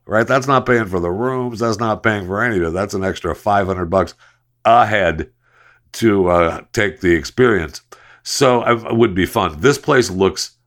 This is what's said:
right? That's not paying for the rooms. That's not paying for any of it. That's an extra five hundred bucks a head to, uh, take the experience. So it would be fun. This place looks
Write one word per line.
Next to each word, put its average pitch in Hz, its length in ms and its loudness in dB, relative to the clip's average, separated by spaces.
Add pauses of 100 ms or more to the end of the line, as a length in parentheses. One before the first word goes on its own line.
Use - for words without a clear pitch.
right? 110 200 0
That's 131 220 0
not 135 180 2
paying 120 200 2
for 90 160 -2
the 87 100 -2
rooms. 123 480 -4
That's 113 200 -2
not 110 240 -4
paying 104 240 -2
for 101 140 -4
any 120 160 0
of 85 60 0
it. 82 80 -2
That's 98 220 -4
an 95 100 -4
extra 90 320 -4
five 101 320 0
hundred 92 220 -4
bucks 92 240 0 (500)
a 117 220 6
head 90 460 -2 (600)
to, 98 360 2
uh, 85 320 2 (100)
take - 300 -4
the 87 120 2
experience. 87 680 0 (420)
So 123 400 2
it 117 320 -2
would 113 180 4
be 90 120 0
fun. 85 340 -4
This 139 180 2
place 135 320 0
looks 92 420 -2 (160)